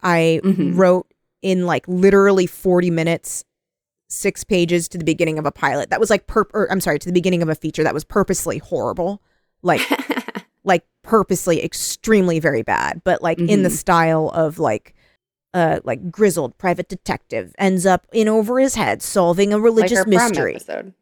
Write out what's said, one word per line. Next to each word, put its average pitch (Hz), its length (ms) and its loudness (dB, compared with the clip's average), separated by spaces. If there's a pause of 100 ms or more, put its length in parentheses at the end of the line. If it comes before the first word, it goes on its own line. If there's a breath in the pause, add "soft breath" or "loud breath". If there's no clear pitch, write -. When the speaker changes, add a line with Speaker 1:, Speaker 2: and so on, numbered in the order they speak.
Speaker 1:
I 165 400 2
Speaker 2:
Mm-hmm. 180 340 0
Speaker 1:
wrote 180 300 4 (340)
in, 185 240 0
like, 165 220 -2
literally 196 600 4
forty 180 440 0
minutes, 165 520 -4 (640)
six - 360 -6
pages 175 460 0
to - 80 -14
the 165 80 -8
beginning 160 340 -2
of 156 60 -4
a 143 60 -4
pilot. 139 380 -4
That - 100 0
was, 220 100 2
like, 208 180 0
perp-, - 260 -2
or, 208 180 -2
I'm 185 100 -2
sorry, 151 180 -2
to - 80 -14
the 180 60 -4
beginning 175 280 0
of 160 80 -2
a 156 60 -2
feature 156 280 -4
that 156 100 0
was 156 100 -6
purposely 185 560 -4
horrible. 165 640 -6 (420)
Like, 180 180 0
Speaker 2:
<laughs> - 840 -8
Speaker 1:
like, 185 220 0 (180)
purposely 185 600 0
extremely 185 760 0
very 147 220 0
bad, - 420 -2
but, - 200 0
like, 175 160 -2
in 185 240 2
the 185 60 2
Speaker 2:
Mm-hmm. - 60 -6
Speaker 1:
style 165 540 2
of, 160 300 -2
like, 113 340 -4 (600)
uh, 165 320 0
like, 131 260 -6
grizzled 170 460 0
private 180 320 -4
detective - 680 -10
ends 190 280 0
up 185 260 2
in 220 160 2
over 220 320 0
his 269 160 2
head 143 260 -2
solving 190 520 2
a 214 60 2
religious 220 320 4
Speaker 2:
Like 226 80 2
our 190 60 4
prom 220 240 4
Speaker 1:
mystery. 135 260 -2
Speaker 2:
episode. - 460 -12